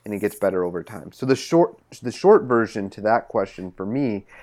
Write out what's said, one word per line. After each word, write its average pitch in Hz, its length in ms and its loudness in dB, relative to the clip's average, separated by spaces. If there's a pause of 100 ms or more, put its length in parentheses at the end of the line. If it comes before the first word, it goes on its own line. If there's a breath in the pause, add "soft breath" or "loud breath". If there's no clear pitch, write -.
and 104 80 -8
it 98 80 -6
gets 101 160 -2
better 92 260 0
over 87 200 -4
time. - 300 -16
So - 120 -12
the 131 100 2
short, - 440 0 (240)
the 120 100 -8
short 185 320 6
version 110 460 0
to 104 100 -16
that 110 280 0
question 92 440 -4
for 95 140 -8
me 113 400 -4 (160 loud breath)